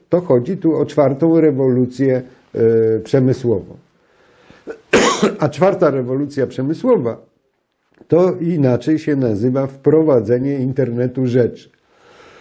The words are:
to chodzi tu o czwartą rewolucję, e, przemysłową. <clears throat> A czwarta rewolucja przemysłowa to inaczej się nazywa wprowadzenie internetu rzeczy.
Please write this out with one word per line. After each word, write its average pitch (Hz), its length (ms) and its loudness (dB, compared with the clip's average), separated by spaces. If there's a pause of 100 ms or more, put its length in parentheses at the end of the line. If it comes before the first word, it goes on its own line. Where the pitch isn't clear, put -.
to 175 120 0
chodzi 135 360 0
tu 160 180 0
o 147 100 0
czwartą 151 560 2
rewolucję, 131 800 0 (340)
e, 113 440 2
przemysłową. 123 800 -2 (840)
<clears throat> - 800 0
A 151 100 0
czwarta 185 400 2
rewolucja 135 580 -2
przemysłowa 135 800 -2 (800)
to 175 340 2
inaczej 151 580 0
się 156 160 -2
nazywa 127 520 -2
wprowadzenie 139 920 0
internetu 127 680 -2
rzeczy. 120 420 -2 (720)